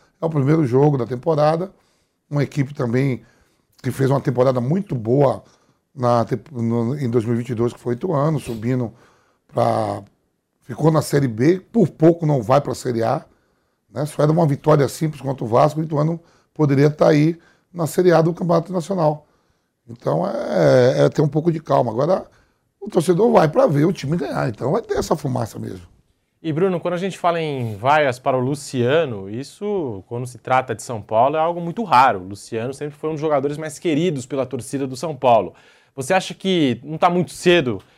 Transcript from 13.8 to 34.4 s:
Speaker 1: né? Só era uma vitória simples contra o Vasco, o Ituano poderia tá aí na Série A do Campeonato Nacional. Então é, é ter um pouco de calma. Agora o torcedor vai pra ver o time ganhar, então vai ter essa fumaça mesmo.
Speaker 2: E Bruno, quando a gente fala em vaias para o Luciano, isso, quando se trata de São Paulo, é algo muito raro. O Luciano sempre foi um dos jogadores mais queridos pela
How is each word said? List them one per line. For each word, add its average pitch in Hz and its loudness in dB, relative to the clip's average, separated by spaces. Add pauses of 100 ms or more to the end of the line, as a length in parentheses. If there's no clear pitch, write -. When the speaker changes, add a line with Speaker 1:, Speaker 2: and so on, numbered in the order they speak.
Speaker 1:
né? 123 -8
Só 147 -4
era 151 4
uma 170 2
vitória 143 2
simples 156 -6
contra 131 -6
o 113 -4
Vasco, 147 2
o 160 -2
Ituano 160 -2 (320)
poderia 143 4
tá - 2
aí 160 4 (340)
na 170 -4
Série 180 2
A 165 6
do 165 2
Campeonato 170 0
Nacional. 170 -2 (640)
Então 143 -4
é, 143 4
é 143 6
ter 151 0
um 156 2
pouco 165 0
de 160 -4
calma. 139 0
Agora 156 0 (540)
o 392 -10
torcedor 185 2
vai 175 6
pra 254 2
ver 143 2
o 196 2
time 151 -4
ganhar, 175 -4
então 117 -4
vai 320 -2
ter 403 -6
essa 185 -2
fumaça 120 -6
mesmo. 101 -12 (540)
Speaker 2:
E 160 -6
Bruno, 175 0
quando 175 -4
a 175 -4
gente 185 -6
fala 170 0
em 131 -6
vaias 131 2
para 135 0
o 127 0
Luciano, 127 -2
isso, 135 -8
quando 120 -8
se 123 -16
trata 127 0
de 104 -10
São 110 -10
Paulo, 127 0
é 156 0
algo 170 -2
muito 170 -6
raro. 131 4
O 92 -14
Luciano 113 -8
sempre 147 -12
foi 156 -6
um 160 -6
dos 147 -8
jogadores 147 -2
mais 156 -12
queridos 156 -2
pela 135 -6